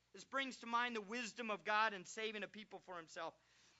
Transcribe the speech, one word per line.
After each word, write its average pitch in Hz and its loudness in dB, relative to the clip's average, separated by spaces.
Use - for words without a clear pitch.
This 190 -14
brings 262 0
to 233 -12
mind 233 4
the 220 0
wisdom 226 -2
of 185 -2
God 214 6
in 180 -6
saving 220 -4
a 185 -2
people 202 -12
for 180 -8
himself. 165 -6